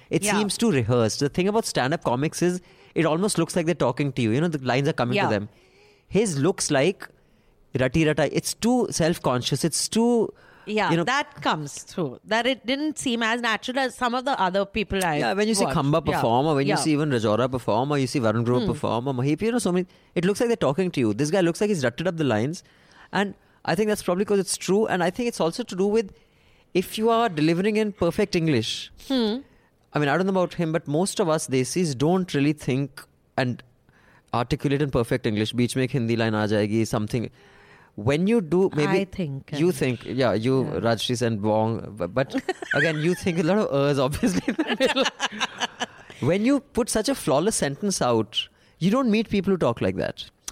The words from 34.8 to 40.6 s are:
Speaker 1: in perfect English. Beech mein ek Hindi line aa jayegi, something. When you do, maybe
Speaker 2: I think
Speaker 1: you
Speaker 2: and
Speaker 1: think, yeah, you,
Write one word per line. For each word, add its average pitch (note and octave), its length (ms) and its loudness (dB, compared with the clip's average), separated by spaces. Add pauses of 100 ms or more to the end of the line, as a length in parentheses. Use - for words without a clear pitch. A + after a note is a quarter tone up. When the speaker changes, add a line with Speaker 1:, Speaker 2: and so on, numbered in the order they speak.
Speaker 1:
in D3 100 0
perfect B2 360 0
English. G#2+ 260 0
Beech A#2+ 220 0
mein C3 100 2
ek B2 60 -4
Hindi A#2 240 0
line A2+ 180 0
aa G#2+ 140 2
jayegi, G#2+ 400 2
something. A2 420 -2 (640)
When C#3+ 300 0
you A3+ 160 2
do, F3 340 2
maybe D3+ 260 2
Speaker 2:
I G3 40 -2
think C#3 500 -8
Speaker 1:
you D#3 120 2
Speaker 2:
and F3 80 2
Speaker 1:
think, C3 300 -2
yeah, A#2+ 280 0
you, A2 200 0 (100)